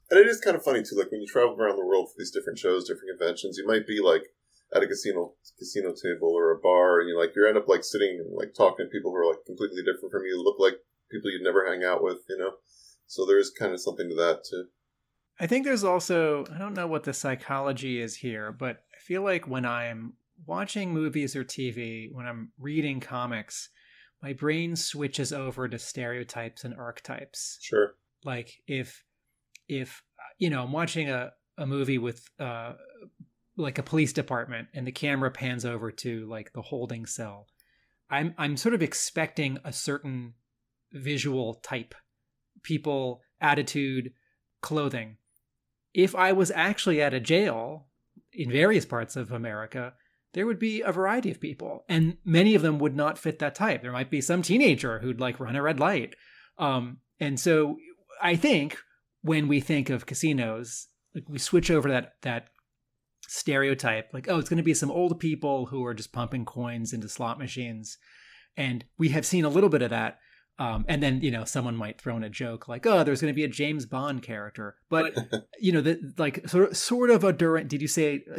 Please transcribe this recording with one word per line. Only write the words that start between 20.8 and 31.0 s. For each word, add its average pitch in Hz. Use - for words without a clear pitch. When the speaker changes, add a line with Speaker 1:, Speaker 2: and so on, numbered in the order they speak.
Speaker 2:
movies 151
or 131
T 127
V, 113
when 123
I'm 117
reading 147
comics, 123
my 139
brain 160
switches 143
over 131
to 113
stereotypes 120
and 120
archetypes. -
Speaker 1:
Sure. -
Speaker 2:
Like 123
if, 131
if, 131
you 175
know, 131
I'm 123
watching 160